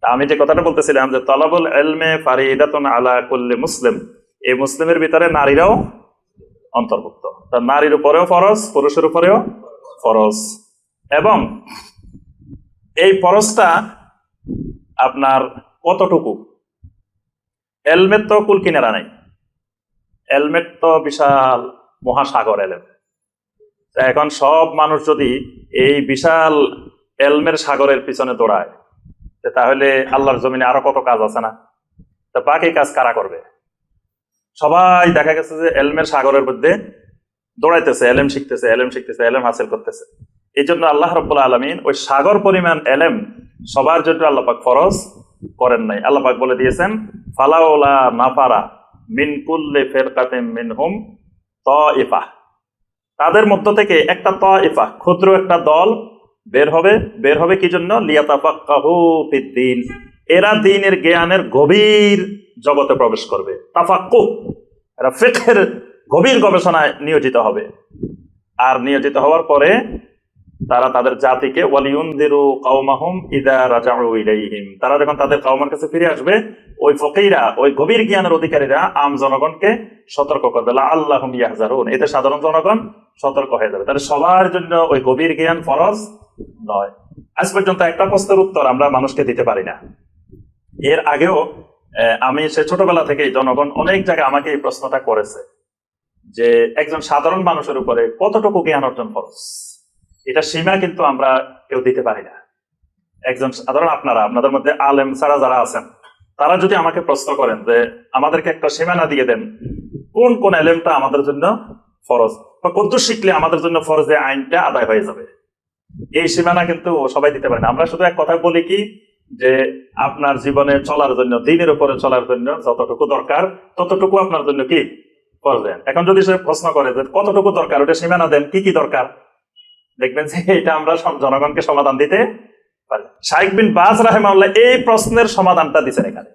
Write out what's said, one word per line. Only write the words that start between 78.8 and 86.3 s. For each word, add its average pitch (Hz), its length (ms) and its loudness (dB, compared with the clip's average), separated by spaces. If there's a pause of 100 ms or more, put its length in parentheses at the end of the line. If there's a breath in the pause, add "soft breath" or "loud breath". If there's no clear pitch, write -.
আম 143 360 -2
জনগণকে 151 920 -2
সতর্ক 143 380 -2
করবে, 117 240 -2
"লাআল্লাহুম 139 640 0
ইয়াহজারুন", 113 540 -2
এতে 131 180 -2
সাধারণ 143 340 -2
জনগণ 160 480 0 (340)
সতর্ক 139 300 -2
হয়ে 107 180 -2
যাবে। 98 140 -6
তাহলে 135 140 -4
সবার 165 520 0
জন্য 170 380 -2
ওই 139 120 0
গভীর 139 360 -2
জ্ঞান 160 260 -2
ফরজ 165 340 0 (760)